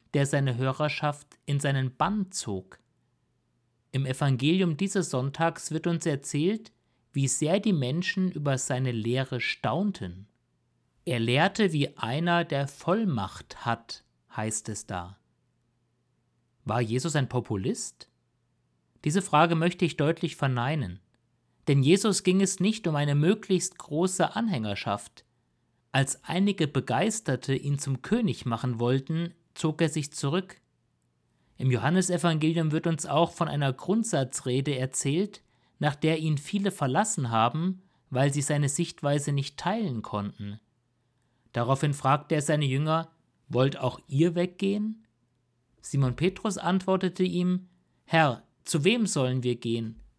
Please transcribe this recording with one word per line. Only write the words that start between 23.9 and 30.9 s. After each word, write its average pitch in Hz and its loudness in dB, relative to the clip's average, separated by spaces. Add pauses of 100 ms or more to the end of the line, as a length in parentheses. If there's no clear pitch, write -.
Anhängerschaft. 113 -4 (640)
Als 135 0
einige 185 2
Begeisterte 139 -2
ihn 139 -2
zum 135 -4
König 214 -2
machen 117 -2
wollten, 139 0 (200)
zog 156 -2
er 160 4
sich 156 -4
zurück. 175 -4 (960)